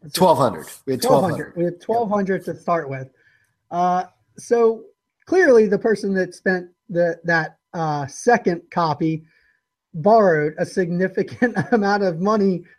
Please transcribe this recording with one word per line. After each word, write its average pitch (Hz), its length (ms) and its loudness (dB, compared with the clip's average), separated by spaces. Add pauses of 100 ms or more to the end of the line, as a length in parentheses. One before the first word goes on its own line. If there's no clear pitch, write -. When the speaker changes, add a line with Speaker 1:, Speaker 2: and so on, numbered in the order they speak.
(140)
Speaker 1:
Twelve 170 240 4
hundred. 104 300 0 (180)
We 135 80 -2
had 123 80 -4
twelve 151 220 2
hundred. 175 120 -2
Speaker 2:
Twelve - 40 -8
hundred. - 180 -12
We 170 60 -2
had 175 180 -6
twelve 226 280 -2
hundred 190 360 -2
to 165 100 -8
start 165 340 -4
with. 135 200 -10 (640)
Uh, 180 320 0 (340)
so 226 460 0 (420)
clearly 277 420 4
the 190 120 0
person 208 340 -2
that 185 220 -4
spent 180 340 -4 (200)
the, 170 340 -2
that, 165 340 -2 (160)
uh, 151 340 -4
second 208 540 0 (100)
copy 160 520 -2 (680)
borrowed 165 640 4
a 175 80 -4
significant 185 1000 -2
<laughs> - 80 -6
amount 202 320 0
of 170 160 -2
money, 196 440 0 (160)